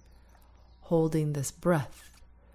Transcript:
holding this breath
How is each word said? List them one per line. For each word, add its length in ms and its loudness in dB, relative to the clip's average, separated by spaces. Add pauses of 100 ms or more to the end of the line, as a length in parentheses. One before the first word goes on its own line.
(840)
holding 500 2
this 180 -6
breath 600 -2 (440)